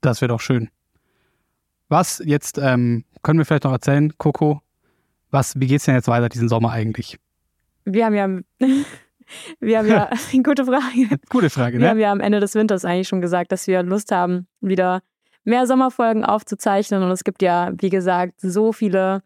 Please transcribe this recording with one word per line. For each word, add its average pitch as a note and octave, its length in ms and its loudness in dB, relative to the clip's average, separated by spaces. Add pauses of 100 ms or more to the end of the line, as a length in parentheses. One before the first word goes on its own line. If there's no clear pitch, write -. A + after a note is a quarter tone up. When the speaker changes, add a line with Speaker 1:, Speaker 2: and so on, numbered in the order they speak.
Speaker 1:
Das B2+ 160 0
wäre C3 80 0
doch A#2 140 -2
schön. A#2+ 280 -2 (1160)
Was - 380 0
jetzt, D3 320 -2
ähm, B2 480 0 (180)
können D#3+ 160 4
wir D3+ 60 2
vielleicht D3 180 0
noch C#3 80 0
erzählen, C#3+ 460 2
Coco, D3+ 440 0 (720)
was, C3+ 280 0
wie C3 80 0
geht's C#3 180 2
denn C3+ 100 4
jetzt B2+ 140 0
weiter A#2+ 180 2
diesen A#2 220 -2
Sommer A2+ 220 0
eigentlich? A2+ 460 -6 (680)
Speaker 2:
Wir G#3+ 200 0
haben G#3+ 80 0
ja, G3+ 140 0 (320)
<laughs> - 1000 -4
wir A3 160 2
haben G#3+ 100 0
ja, G#3 220 2 (240)
<laughs> C4 100 4
gute C4+ 220 2
Frage. B3+ 520 0 (120)
Speaker 1:
Gute G#3 200 2
Frage, B2 280 -2
Speaker 2:
Wir - 80 4
Speaker 1:
ne? - 40 4
Speaker 2:
haben A3 100 2
ja G#3 120 2
am G3+ 80 -2
Ende G3+ 220 0
des G3+ 120 -2
Winters G#3+ 300 0
eigentlich F3+ 240 -2
schon F#3 140 -2
gesagt, F3 320 -2
dass F#3 120 -6
wir F#3 160 0
Lust F#3+ 300 -4
haben, F3+ 360 -2 (120)
wieder F#3 420 0 (440)
mehr B3 220 2
Sommerfolgen B3+ 580 2
aufzuzeichnen. G3+ 760 0
Und F3+ 100 0
es F#3 120 -4
gibt - 180 -4
ja, F3 360 2
wie G3 120 -2
gesagt, F3+ 520 0
so G#3 320 0
viele F#3+ 520 -2